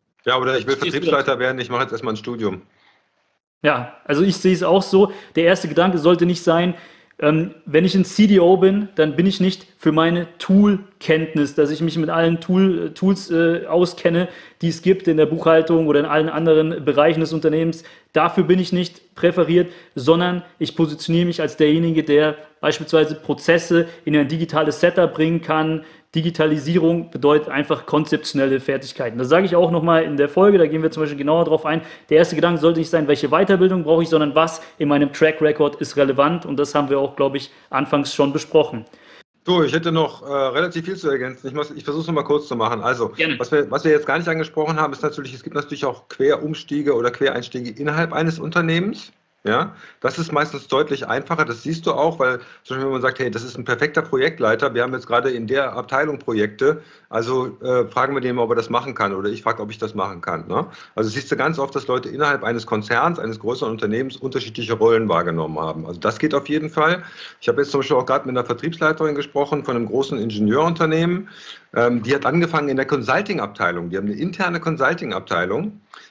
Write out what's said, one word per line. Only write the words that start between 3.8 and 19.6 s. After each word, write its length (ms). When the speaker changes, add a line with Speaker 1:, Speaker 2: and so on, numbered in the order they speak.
Speaker 2:
also 180
ich 140
sehe 180
es 80
auch 200
so. 300
Der 80
erste 240
Gedanke 300
sollte 260
nicht 180
sein, 320
ähm, 340
wenn 200
ich 100
ein 100
C 220
D 140
O 160
bin, 400
dann 180
bin 120
ich 120
nicht 300
für 140
meine 340
Tool-Kenntnis, 1160
dass 160
ich 100
mich 160
mit 140
allen 300
Tool-, 540
Tools, 360
äh, 360
auskenne, 600
die 60
es 140
gibt 240
in 100
der 100
Buchhaltung 600
oder 140
in 60
allen 220
anderen 560
Bereichen 360
des 120
Unternehmens. 520
Dafür 280
bin 160
ich 140
nicht 420
präferiert, 560